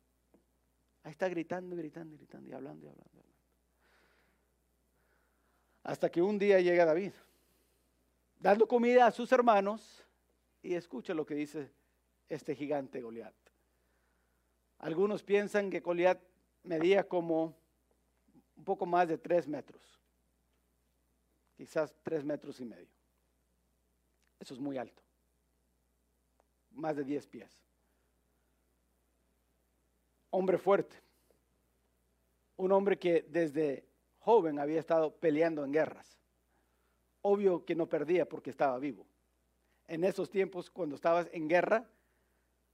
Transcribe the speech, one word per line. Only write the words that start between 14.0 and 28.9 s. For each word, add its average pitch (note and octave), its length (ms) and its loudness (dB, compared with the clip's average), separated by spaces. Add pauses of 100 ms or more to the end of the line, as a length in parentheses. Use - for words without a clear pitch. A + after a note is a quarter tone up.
Algunos F3+ 420 -2
piensan G3+ 480 0
que F3 120 -6
Goliat F3 380 2 (440)
medía F3 440 2
como E3 480 -2 (1000)
un D#3+ 80 -20
poco F#3+ 240 -4
más F3 200 4
de D#3 120 -2
tres D#3+ 280 0
metros, - 540 -12 (1500)
quizás D3+ 460 -6
tres D#3 240 -6
metros D3 340 -8
y B2+ 60 -12
medio. F2+ 240 -18 (1500)
Eso - 160 -18
es A#2 40 -14
muy C#3 200 -8
alto, A2 240 -14 (1700)
más D3+ 240 -6
de C#3+ 80 -6
diez C3+ 240 -6
pies. - 340 -20 (2750)